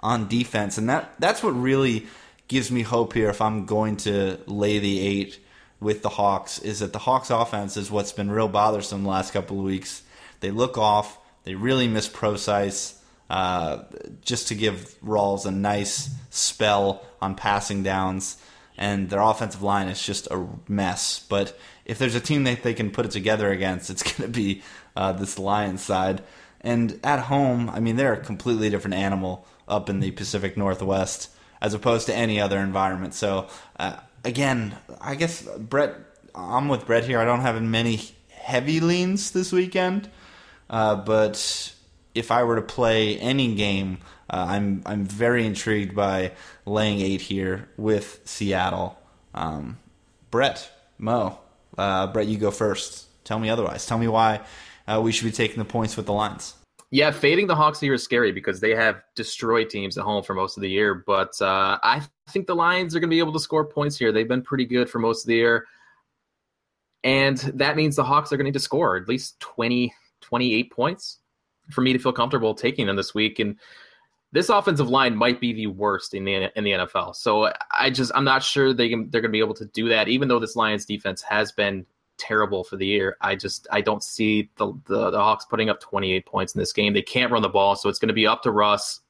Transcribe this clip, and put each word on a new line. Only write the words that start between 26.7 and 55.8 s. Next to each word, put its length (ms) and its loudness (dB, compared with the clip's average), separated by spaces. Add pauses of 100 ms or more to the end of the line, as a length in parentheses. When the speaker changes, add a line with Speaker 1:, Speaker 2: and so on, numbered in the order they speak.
Speaker 1:
at 160 2
home, 500 0
I 100 -4
mean, 160 0
they're 180 2
a 100 -8
completely 460 0
different 240 -2
animal 520 -2 (220)
up 200 -2
in 120 -2
the 120 0
Pacific 440 -4
Northwest 720 -2 (300)
as 120 -2
opposed 340 0
to 80 -2
any 260 0
other 180 0
environment. 560 -2
So, 340 -2 (300)
uh, 200 -6 (260)
again, 520 -2 (240)
I 140 -8
guess, 280 -4
Brett, 520 -2 (400)
I'm 340 -2
with 160 0
Brett 200 4
here. 160 0
I 40 4
don't 160 4
have 220 0
many 380 0 (280)
heavy 520 -2
leans 500 2
this 220 -2
weekend, 580 0 (580)
uh, 280 2
but 760 0 (420)
if 160 -2
I 120 4
were 140 4
to 60 0
play 560 2
any 360 0
game, 440 0 (300)
uh, 200 -2
I'm, 380 0
I'm 180 -2
very 420 2
intrigued 480 -2
by 380 0 (340)
laying 340 0
eight 200 0
here 560 -4
with 480 0
Seattle. 760 -2 (360)
Um, 440 -8 (520)
Brett, 400 0 (280)
Mo, 400 -2 (380)
uh, 320 0
Brett, 180 0
you 120 -2
go 120 2
first. 560 -4 (180)
Tell 140 -4
me 120 -2
otherwise. 360 -2
Tell 120 -2
me 100 2
why, 320 4 (460)
uh, 160 0
we 100 2
should 140 -2
be 60 -2
taking 260 0
the 60 -2
points 320 -4